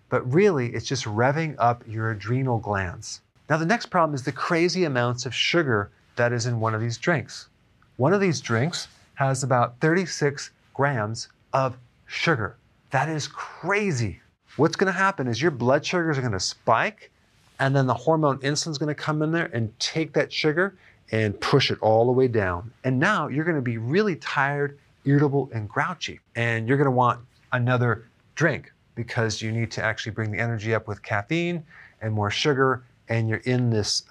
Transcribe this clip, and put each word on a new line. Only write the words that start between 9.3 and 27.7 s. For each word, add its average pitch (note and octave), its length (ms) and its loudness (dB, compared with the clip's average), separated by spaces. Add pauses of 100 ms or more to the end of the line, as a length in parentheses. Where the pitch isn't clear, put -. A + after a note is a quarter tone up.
about A#2+ 340 2
thirty-six D#3 720 0 (240)
grams A#2 540 -2 (240)
of C3 260 0 (280)
sugar. A#2+ 500 -2 (340)
That C#3 180 0
is D#3 200 -4
crazy. D#3+ 920 -2 (380)
What's D#3 180 4
gonna F#3+ 160 0
happen F#3 380 0
is A#2 120 -2
your E3 120 2
blood B2+ 340 2
sugars D#3+ 320 0
are B2+ 40 -2
gonna G#2 180 -2
spike, - 720 -2 (480)
and C3+ 160 2
then C3+ 100 4
the B2 80 2
hormone D3 480 2
insulin's D3 360 -4
gonna D3+ 180 -2
come D3+ 260 -2
in D#3 80 0
there E3 220 0
and A2+ 260 -4
take D#3 360 -4
that D3 180 0
sugar E3+ 420 0 (380)
and A2 280 0
push - 300 2
it G#2 120 -4
all A2 220 6
the B2 60 2
way C3 160 4
down. G2+ 460 -2 (100)
And C3 160 0
now E3+ 300 0
you're C#3+ 160 -2
gonna D#3+ 180 0
be A#2+ 160 -4
really D#3+ 380 0
tired, C#3+ 600 -2 (280)
irritable, C#3 500 4
and G#2+ 140 -4
grouchy. D3 500 -4 (160)
And A#2 320 0
you're C3+ 100 4
gonna C#3 140 4
want B2 300 2 (320)
another B2 540 2 (280)